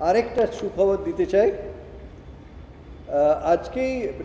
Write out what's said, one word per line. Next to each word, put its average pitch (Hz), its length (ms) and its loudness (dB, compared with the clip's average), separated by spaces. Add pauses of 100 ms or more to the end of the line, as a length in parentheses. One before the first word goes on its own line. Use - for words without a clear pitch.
আরেকটা 220 460 2
সুখবর 196 580 0
দিতে 170 220 0
চাই। 208 240 4
আহ, - 2000 -4
আজকেই 247 640 0 (160)